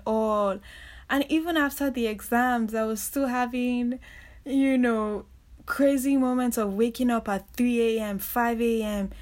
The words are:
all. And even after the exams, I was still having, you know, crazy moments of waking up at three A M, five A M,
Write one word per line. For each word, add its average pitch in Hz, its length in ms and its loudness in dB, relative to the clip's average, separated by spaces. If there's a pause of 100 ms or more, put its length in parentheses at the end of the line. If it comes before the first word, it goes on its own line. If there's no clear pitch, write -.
all. 208 540 0 (480)
And 277 200 0
even 320 280 0
after 285 340 0
the 233 160 -2
exams, 233 680 0
I 220 100 0
was 220 180 -4
still 277 240 -2
having, 247 720 -2 (460)
you 269 340 2
know, 214 460 0 (420)
crazy 277 500 2
moments 254 420 2
of 202 160 -2
waking 240 360 2
up 226 180 0
at 196 260 -4
three 233 440 2
A - 40 0
M, 202 180 -4
five 233 420 0
A 226 200 2
M, 208 280 -2 (120)